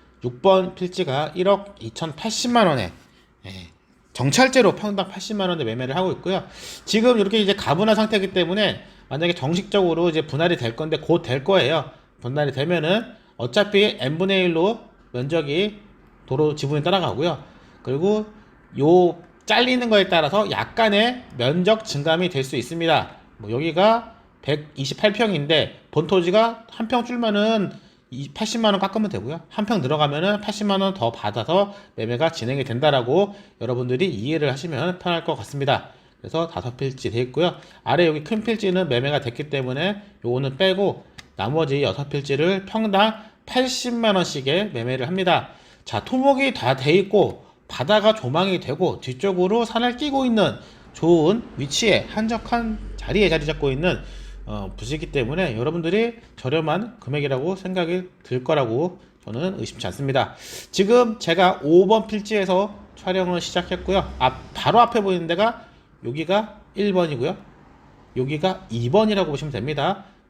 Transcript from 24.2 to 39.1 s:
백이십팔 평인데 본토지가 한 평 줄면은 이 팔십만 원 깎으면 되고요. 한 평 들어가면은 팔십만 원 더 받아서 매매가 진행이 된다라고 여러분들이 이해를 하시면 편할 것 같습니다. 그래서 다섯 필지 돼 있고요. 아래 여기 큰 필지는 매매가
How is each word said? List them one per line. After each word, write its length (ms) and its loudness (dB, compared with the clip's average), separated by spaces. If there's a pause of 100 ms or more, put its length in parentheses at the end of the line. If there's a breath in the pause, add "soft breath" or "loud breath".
백이십팔 720 -2
평인데 680 0 (100)
본토지가 800 2
한 160 -8
평 160 0
줄면은 680 0 (360 loud breath)
이 200 -10
팔십만 440 0
원 60 0
깎으면 300 -2
되고요. 400 -8
한 160 -4
평 160 0
들어가면은 580 0
팔십만 420 -2
원 120 0
더 180 0
받아서 600 0 (220 loud breath)
매매가 340 -2
진행이 340 -4
된다라고 720 2 (240 loud breath)
여러분들이 480 -2
이해를 440 -2
하시면 480 -4
편할 260 -2
것 100 -2
같습니다. 540 -2 (320 loud breath)
그래서 260 -4
다섯 300 -8
필지 340 -6
돼 120 -2
있고요. 320 0 (280 loud breath)
아래 240 4
여기 160 0
큰 200 -4
필지는 440 0
매매가 340 0